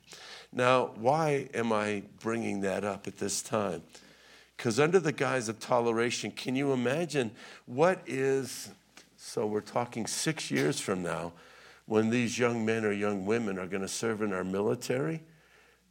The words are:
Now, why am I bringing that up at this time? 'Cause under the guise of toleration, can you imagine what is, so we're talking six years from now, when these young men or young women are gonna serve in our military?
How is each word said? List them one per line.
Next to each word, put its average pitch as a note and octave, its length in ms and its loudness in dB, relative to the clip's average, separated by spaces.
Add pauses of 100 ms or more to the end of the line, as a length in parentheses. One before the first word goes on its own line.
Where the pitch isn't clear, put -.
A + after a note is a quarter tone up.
(540)
Now, B2+ 420 4
why C#3+ 580 2
am A2+ 200 2
I G#2 300 0 (160)
bringing G#2+ 420 -2
that G2 240 0
up G2+ 220 -4
at G2 100 -10
this - 240 -2
time? F#2+ 400 -2 (760)
'Cause A#2 220 0
under E3+ 200 6
the D3+ 120 2
guise B2+ 380 0
of G#2+ 100 -6
toleration, A#2 720 2
can C3 240 -4
you C#3 160 2
imagine C3 600 0 (340)
what E3+ 400 4
is, C3+ 640 -2 (480)
so - 280 -4
we're G#2+ 160 0
talking A#2+ 440 -4
six - 460 -4
years C#3 280 0
from F#2 220 -2
now, E2 320 -4 (520)
when A2 260 4
these A#2 260 0
young A#2+ 260 2
men A2+ 220 2
or G#2 80 2
young G2+ 320 0
women G#2 320 0
are F#2 100 -6
gonna F#2+ 220 -4
serve A2 320 -2
in G#2 100 0
our F#2 120 -2
military? B2 800 -2 (680)